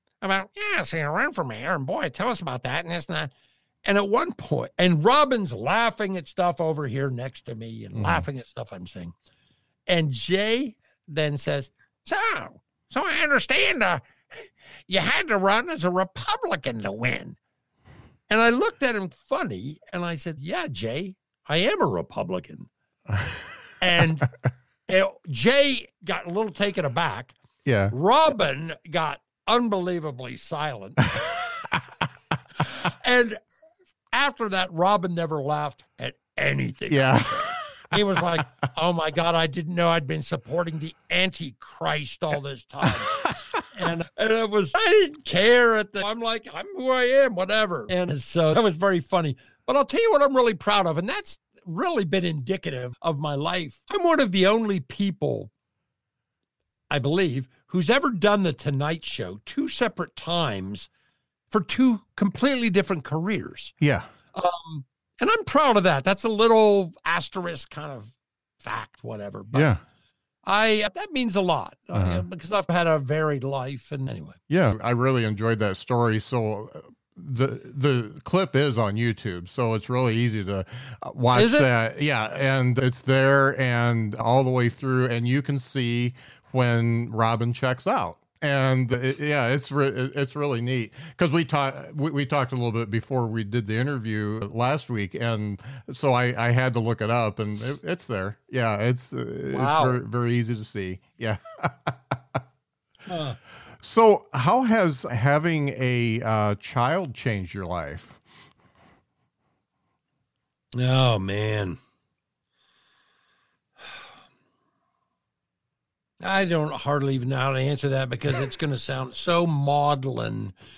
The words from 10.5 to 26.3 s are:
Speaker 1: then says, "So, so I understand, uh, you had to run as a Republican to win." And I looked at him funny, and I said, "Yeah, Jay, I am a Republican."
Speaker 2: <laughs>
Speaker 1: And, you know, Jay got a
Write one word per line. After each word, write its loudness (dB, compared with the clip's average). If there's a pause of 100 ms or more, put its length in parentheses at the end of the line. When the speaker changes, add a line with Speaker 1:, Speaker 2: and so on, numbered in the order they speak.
Speaker 1:
then -2
says, -4 (320)
"So, -4 (720)
so -2
I 0
understand, 2
uh, 0 (880)
you 2
had 0
to 2
run 2
as -4
a 2
Republican -2
to -4
win." -4 (920)
And 4
I 8
looked 2
at 0
him -4
funny, -6 (140)
and -4
I -4
said, -8
"Yeah, -6
Jay, -6 (320)
I 0
am 2
a 2
Republican." -6 (400)
Speaker 2:
<laughs> -2 (640)
Speaker 1:
And, 2 (680)
you 4
know, 0 (100)
Jay 2 (180)
got -6
a -8